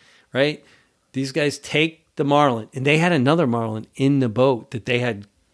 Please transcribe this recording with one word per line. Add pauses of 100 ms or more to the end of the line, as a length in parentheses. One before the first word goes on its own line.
(320)
right? (480)
These
guys
take (120)
the
marlin,
and
they
had
another
marlin
in
the
boat
that
they
had. (260)